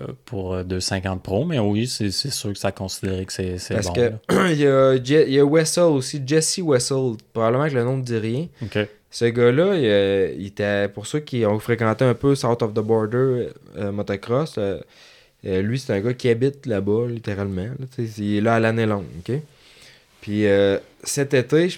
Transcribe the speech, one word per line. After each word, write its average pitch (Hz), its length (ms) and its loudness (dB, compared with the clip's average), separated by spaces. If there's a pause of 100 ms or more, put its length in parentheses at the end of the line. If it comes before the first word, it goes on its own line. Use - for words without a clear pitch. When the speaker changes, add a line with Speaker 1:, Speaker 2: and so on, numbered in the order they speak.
(260)
Speaker 1:
pour, 95 280 -8
euh, 92 100 -4
deux 92 180 -4
cent 98 140 -4
cinquante 92 280 -4
Pro, 104 220 -2
mais 170 140 -2
oui, 104 280 0
c'est, 107 240 -4
c'est - 200 -4
sûr 104 220 -6
que - 60 -10
ça 98 140 -4
considérait 95 520 -6
que - 80 -14
c'est, 92 240 -4
c'est 117 180 -6
Speaker 2:
Parce 104 120 -2
Speaker 1:
bon, 87 60 -4
Speaker 2:
que 123 80 0
Speaker 1:
là. 117 100 2 (180)
Speaker 2:
<clears throat> 190 220 2
il 147 80 0
y 147 80 4
a 135 300 6
Je-, 135 300 4
il 135 60 -2
y 139 60 4
a 143 60 8
Wessel 160 400 2
aussi, 143 400 0
Jesse 156 340 0
Wessel, 131 540 0 (200)
probablement 120 360 2
que 143 60 -4
le 120 100 2
nom 131 120 0
ne 131 60 -4
dit 120 140 -4
rien. 117 300 -2 (140)
Speaker 1:
Ok. 104 160 -4 (320)
Speaker 2:
Ce - 160 -2
gars-là, 123 520 4
il, 139 80 2
euh, 98 520 4
il 98 100 -8
était, 101 420 -2
pour 104 180 -14
ceux 151 120 -4
qui 127 260 -2
ont 104 140 2
fréquenté 113 440 0
un 123 100 4
peu 139 220 2
South 117 260 0
of 107 120 -2
the 113 80 0
Border, 113 640 0 (300)
euh, 101 160 -4
motocross, 104 640 -4
euh, 98 220 -2 (680)
euh, 95 160 0
lui, 117 180 -2
c'est 123 140 -4
un 98 80 0
gars 120 120 -2
qui 127 160 -4
habite 127 360 0
là-bas, 107 420 0
littéralement, 101 540 -6 (180)
là, 131 60 -10 (100)
tu 120 120 -4
sais, 107 140 -10
il 104 160 0
est 101 40 2
là 117 140 4
à 113 40 4
l'année 113 260 2
longue, 101 200 -2 (140)
OK ? 113 180 -4 (840)
Puis, 104 260 0
euh, 98 320 4 (240)
cet 143 320 -2
été, 151 340 2
je, - 80 -10